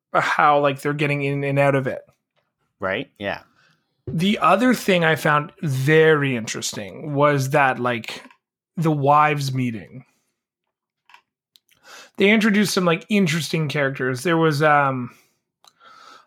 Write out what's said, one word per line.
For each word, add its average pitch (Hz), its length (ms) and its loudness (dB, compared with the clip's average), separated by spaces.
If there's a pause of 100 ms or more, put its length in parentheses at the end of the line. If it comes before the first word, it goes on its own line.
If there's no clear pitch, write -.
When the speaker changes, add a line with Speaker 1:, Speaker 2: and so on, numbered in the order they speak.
(120)
Speaker 1:
how, 147 480 2
like, 139 200 0
they're 147 140 -4
getting 143 280 -4
in 139 220 -4
and 139 140 -2
out 139 160 2
of 135 120 -2
it. 107 160 -6 (800)
Speaker 2:
Right? 98 380 -4
Yeah. 98 240 -8 (640)
Speaker 1:
The 190 320 -2
other 208 360 2
thing 180 300 0
I 160 120 2
found 147 360 -2 (100)
very 147 720 2
interesting 113 800 -10
was 139 360 0
that, 135 280 2
like, 120 460 -6 (520)
the 165 140 0
wives' 147 640 2
meeting. 123 500 -6 (2000)
They 196 140 4
introduced 214 440 2
some, 190 100 -2
like, 170 240 0
interesting 165 600 0
characters. 135 540 -2
There 170 140 2
was, 156 260 2
um, 139 520 2 (1120)